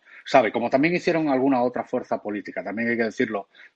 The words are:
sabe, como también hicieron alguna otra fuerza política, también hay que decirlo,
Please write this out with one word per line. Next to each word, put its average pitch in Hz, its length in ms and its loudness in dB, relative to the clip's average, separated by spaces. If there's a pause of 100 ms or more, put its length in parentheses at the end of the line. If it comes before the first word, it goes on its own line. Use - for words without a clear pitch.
(240)
sabe, 113 280 4
como 117 180 -2
también 151 240 2
hicieron 165 360 0
alguna 131 340 2
otra 120 200 -2
fuerza 120 360 -4
política, 98 440 -8
también 107 260 -4
hay 117 80 0
que 113 80 0
decirlo, 107 420 -2 (280)